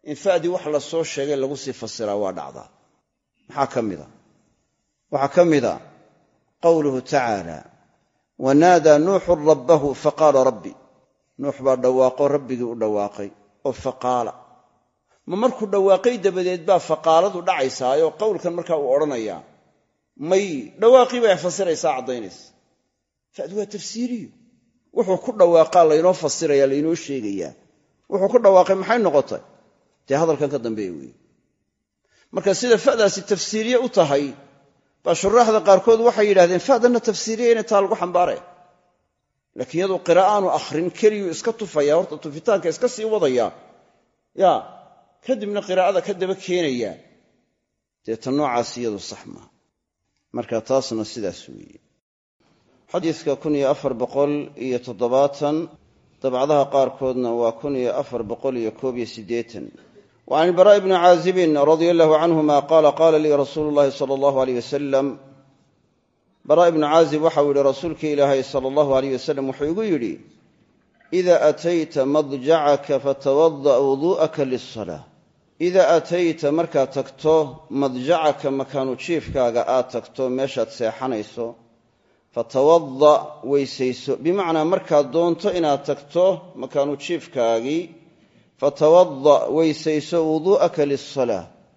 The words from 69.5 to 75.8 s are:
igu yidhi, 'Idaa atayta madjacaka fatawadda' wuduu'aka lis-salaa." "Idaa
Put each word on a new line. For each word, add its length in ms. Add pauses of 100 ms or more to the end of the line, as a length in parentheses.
igu 120
yidhi, 300 (1000)
'Idaa 280 (120)
atayta 540
madjacaka 920
fatawadda' 880
wuduu'aka 580
lis-salaa." 580 (560)
"Idaa 360